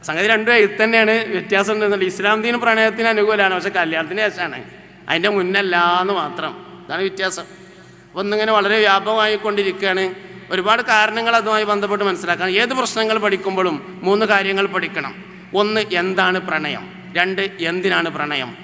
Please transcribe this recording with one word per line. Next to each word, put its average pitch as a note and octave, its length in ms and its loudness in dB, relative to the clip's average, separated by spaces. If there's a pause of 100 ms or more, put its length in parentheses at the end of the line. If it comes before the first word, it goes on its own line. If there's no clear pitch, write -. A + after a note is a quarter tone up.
സംഗതി E3+ 260 0
രണ്ടും A3 240 2
എഴുത്ത് G#3 240 2
തന്നെയാണ്, A3 320 4 (200)
വ്യത്യാസം G3 400 0
ഉണ്ടെന്നുണ്ട്. G3+ 360 0
ഇസ്ലാം G3 340 0
ദീൻ A#3+ 200 0
പ്രണയത്തിന് A3 500 2
അനുകൂലമാണ്, G#3 420 2
പക്ഷെ F3+ 220 -4
കല്യാണത്തിന് E3 480 -2
ശേഷമാണ്, F3 320 -6 (500)
അതിൻ്റെ E3+ 280 2
മുന്നല്ല F#3+ 380 0 (280)
എന്ന് G3 180 0
മാത്രം. D3+ 320 -6 (320)
ഇതാണ് E3+ 240 -6
വ്യത്യാസം. F#3+ 380 -6 (600)
അപ്പോൾ - 160 -10
ഒന്നിങ്ങനെ G#3+ 360 2
വളരെ G3+ 260 2
വ്യാപകമായിക്കൊണ്ടിരിക്കുകയാണ്. G3+ 1200 0 (480)
ഒരുപാട് G#3 300 2 (100)
കാരണങ്ങൾ A3 480 2
അതുമായി G#3+ 320 0
ബന്ധപ്പെട്ട് G3+ 360 0
മനസ്സിലാക്കാൻ. F3 400 -2 (120)
ഏത് A#3+ 180 0
പ്രശ്നങ്ങൾ A3 460 0
പഠിക്കുമ്പോഴും F#3+ 520 0 (300)
മൂന്ന് G#3 260 4
കാര്യങ്ങൾ G3 420 2
പഠിക്കണം. D#3+ 380 -4 (480)
ഒന്ന്, G#3+ 220 0 (180)
എന്താണ് F#3 380 0 (100)
പ്രണയം? D3+ 360 -4 (340)
രണ്ട്, F#3+ 260 0 (260)
എന്തിനാണ് F3 460 0
പ്രണയം? D3 340 -4 (140)